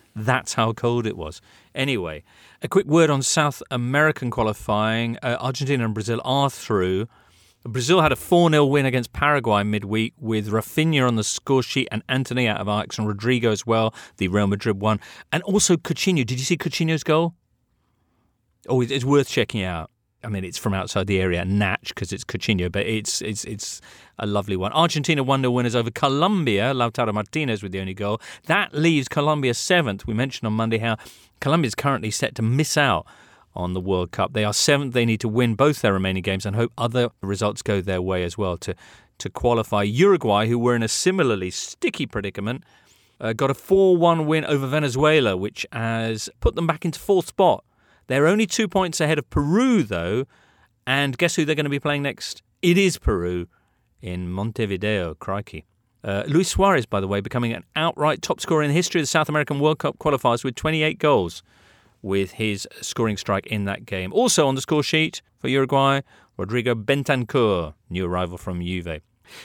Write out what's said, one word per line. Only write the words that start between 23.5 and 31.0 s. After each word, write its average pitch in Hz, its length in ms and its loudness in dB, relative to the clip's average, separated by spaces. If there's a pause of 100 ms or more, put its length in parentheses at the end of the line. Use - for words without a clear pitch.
a 110 80 -6
lovely 104 280 -2
one. 92 180 -2
Argentina 156 500 0
one 135 180 2
nil 127 140 2
winners 120 200 0
over 117 160 0
Colombia. 139 840 2
Lautaro 120 400 -2
Martinez 110 480 -2
with 98 100 -10
the 95 80 -4
only 95 140 -6
goal. 104 260 -4 (240)
That 185 300 -2
leaves 151 340 2
Colombia 143 460 0
seventh. 127 520 0
We 113 60 -4
mentioned 120 340 -4
on 107 60 0
Monday 113 260 0
how 113 200 -2 (420)